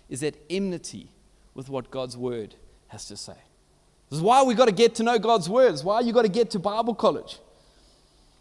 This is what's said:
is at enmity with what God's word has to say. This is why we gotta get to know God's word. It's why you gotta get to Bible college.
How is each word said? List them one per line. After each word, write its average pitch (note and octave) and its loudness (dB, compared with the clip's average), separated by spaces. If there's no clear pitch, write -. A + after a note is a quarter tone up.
is C3+ -10
at D3 -4
enmity F3+ -6
with C3 -14
what C3 -8
God's C3 -8
word A#2+ -8
has - -16
to G2+ -18
say. - -16
This C#3 -10
is D#3+ -4
why B3 6
we B3+ 2
gotta A#3 4
get A3+ 4
to A3+ -4
know A#3 2
God's G#3+ 2
word. A#3+ 4
It's C#3+ -8
why G#3 0
you A#3 0
gotta A3+ 4
get A3 0
to G#3 -4
Bible G#3+ -2
college. - -2